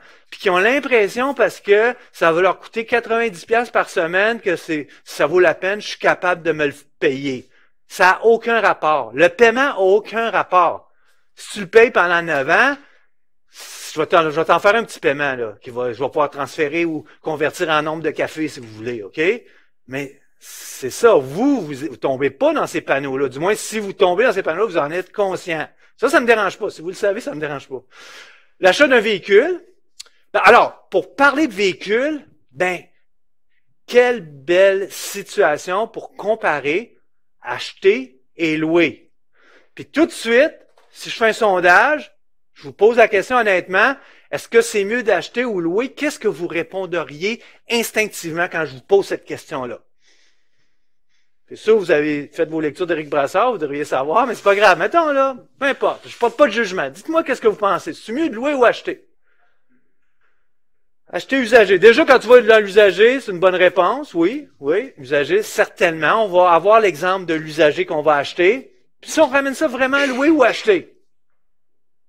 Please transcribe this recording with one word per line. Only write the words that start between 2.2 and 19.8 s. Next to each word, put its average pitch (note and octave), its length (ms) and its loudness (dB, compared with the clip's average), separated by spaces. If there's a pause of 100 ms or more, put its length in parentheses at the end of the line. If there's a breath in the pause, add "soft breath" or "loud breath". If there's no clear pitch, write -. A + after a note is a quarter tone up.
va E3 80 0
leur F#3 180 0
coûter - 260 -10
quatre-vingt-dix A3+ 600 -4
piastres A3+ 260 -2
par F#3 180 -2
semaine, G3 520 -2
que F3 160 -2
c'est, D3+ 300 -6 (180 soft breath)
ça - 200 -2
vaut E3 140 2
la E3 140 4
peine, G3 260 -6
je - 80 -14
suis - 120 -12
capable F3 420 0
de E3 100 -4
me D3+ 140 -2
le C#3 80 -4 (260)
payer. C3+ 480 -4 (400)
Ça F#3 220 2
a F3+ 160 0
aucun A3+ 340 2
rapport. D#3 540 0
Le D#3+ 160 4
paiement A#3+ 460 2
a - 20 -10
aucun G#3 540 0
rapport. E3+ 600 0 (440)
Si - 160 -20
tu - 100 -12
le F#3 60 -10
payes A3+ 240 6
pendant F3 300 2
neuf D3+ 280 -2
ans, B3 280 2 (1160 soft breath)
je D3+ 60 -8
vais D#3 60 0
t'en, E3+ 180 2
je D#3 140 -4
vais D#3+ 80 0
t'en E3+ 140 2
faire G3+ 160 2
un - 80 -2
petit - 160 -16
paiement, C#3+ 360 -2
là, A2 260 -8
qui - 80 -18
va, B2 240 -6
je G#2+ 60 -12
vais C3+ 80 -4
pouvoir D3 220 -2
transférer C#3+ 540 -4
ou D#3+ 220 -6 (160 soft breath)
convertir D#3 480 -4
en D3+ 120 0
nombre D#3 220 -8
de D#3 80 -4
cafés, D3+ 380 -6
si C#3 100 -18
vous A#2 80 -18
voulez, A2 360 -10
ok ? F#2+ 180 -8 (640 soft breath)